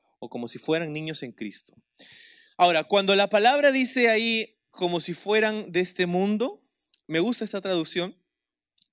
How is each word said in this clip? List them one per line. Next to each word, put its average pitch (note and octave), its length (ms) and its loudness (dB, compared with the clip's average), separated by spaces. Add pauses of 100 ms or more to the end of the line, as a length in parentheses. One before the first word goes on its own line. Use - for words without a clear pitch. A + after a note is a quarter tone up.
(200)
o B2 100 -14
como A#2+ 180 -8
si B2+ 100 -8
fueran D#3+ 360 -2
niños D#3 300 -8
en A#2+ 100 -12
Cristo". - 420 -12 (800)
Ahora, E3+ 300 4
cuando G3 320 2
la G3 100 4
palabra C4 460 4
dice B3+ 360 2
ahí A3 480 0 (120)
"como F3 320 -2
si F3 120 -4
fueran G#3+ 600 -2
de F3 80 0
este F3+ 240 -2
mundo", G#3 580 -2 (440)
me D#3+ 120 -2
gusta A#3 240 0
esta G3+ 160 -6
traducción, F3+ 560 -4 (760)